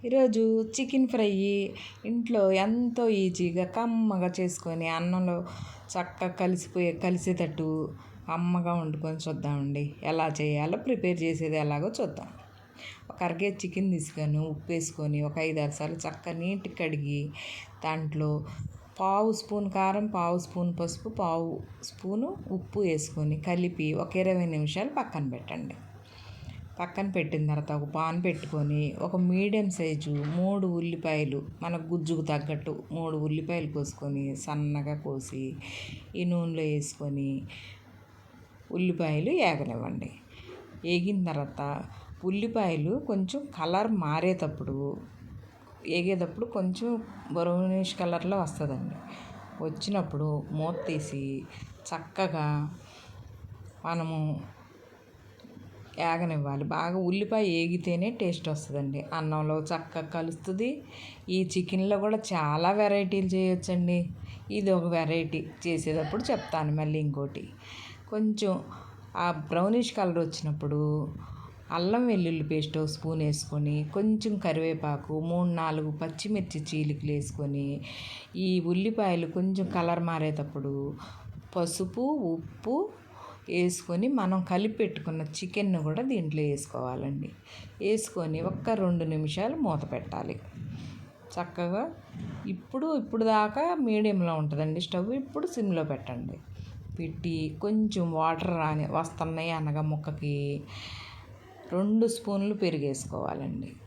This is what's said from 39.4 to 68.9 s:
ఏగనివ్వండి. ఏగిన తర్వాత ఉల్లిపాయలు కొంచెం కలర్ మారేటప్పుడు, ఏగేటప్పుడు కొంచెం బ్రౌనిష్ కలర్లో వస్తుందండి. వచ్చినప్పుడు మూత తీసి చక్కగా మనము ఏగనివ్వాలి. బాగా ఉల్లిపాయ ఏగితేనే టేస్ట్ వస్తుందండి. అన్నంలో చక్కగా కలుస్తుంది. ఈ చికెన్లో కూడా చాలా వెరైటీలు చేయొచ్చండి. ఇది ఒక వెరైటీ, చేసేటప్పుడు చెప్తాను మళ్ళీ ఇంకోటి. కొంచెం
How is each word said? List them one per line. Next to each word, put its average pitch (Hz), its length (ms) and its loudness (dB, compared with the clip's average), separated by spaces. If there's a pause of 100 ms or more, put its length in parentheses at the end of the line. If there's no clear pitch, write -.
ఏగనివ్వండి. 120 640 -2 (720)
ఏగిన 175 380 2
తర్వాత 147 380 -2 (600)
ఉల్లిపాయలు 190 720 2 (140)
కొంచెం 196 340 0 (160)
కలర్ 180 320 2 (160)
మారేటప్పుడు, 156 720 2 (1120)
ఏగేటప్పుడు 175 580 2
కొంచెం 214 480 0 (400)
బ్రౌనిష్ 180 600 2
కలర్లో 175 480 0
వస్తుందండి. 143 520 -2 (720)
వచ్చినప్పుడు 156 840 0
మూత 160 260 0 (100)
తీసి 147 380 -2 (640)
చక్కగా 151 800 0 (1160)
మనము 160 340 -2 (1900)
ఏగనివ్వాలి. 151 560 0
బాగా 160 340 0
ఉల్లిపాయ 202 480 2 (160)
ఏగితేనే 175 480 0 (100)
టేస్ట్ 175 300 0
వస్తుందండి. 143 500 -2 (140)
అన్నంలో 156 460 0
చక్కగా 160 540 -4
కలుస్తుంది. 185 720 -2 (460)
ఈ 185 80 4 (160)
చికెన్లో 190 460 2
కూడా 214 180 2 (140)
చాలా 160 400 4
వెరైటీలు 202 640 4
చేయొచ్చండి. 180 640 4 (540)
ఇది 196 200 4
ఒక 175 160 6
వెరైటీ, 160 520 2 (260)
చేసేటప్పుడు 160 640 0
చెప్తాను 156 480 0
మళ్ళీ 156 200 2
ఇంకోటి. 143 440 -2 (640)
కొంచెం 214 440 2 (640)